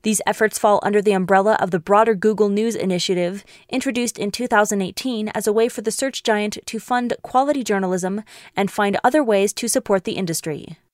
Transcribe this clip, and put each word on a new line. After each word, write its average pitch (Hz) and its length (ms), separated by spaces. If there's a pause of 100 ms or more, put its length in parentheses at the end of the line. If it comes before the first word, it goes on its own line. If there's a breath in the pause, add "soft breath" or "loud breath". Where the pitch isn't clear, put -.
These 214 260
efforts 214 320
fall 208 240
under 208 200
the 202 100
umbrella 190 480
of 180 120
the 190 60
broader 214 360
Google 208 340
News 220 260
Initiative, 180 720 (240 loud breath)
introduced 247 500
in 202 120
two 240 160
thousand 214 340
eighteen 214 540
as 208 120
a 214 60
way 226 160
for 240 140
the 214 80
search 269 320
giant 208 420
to - 140
fund 240 420
quality 277 420
journalism 190 600 (340 loud breath)
and 196 140
find 202 340
other 294 180
ways 208 320
to - 140
support 196 360
the - 80
industry. 165 680 (160)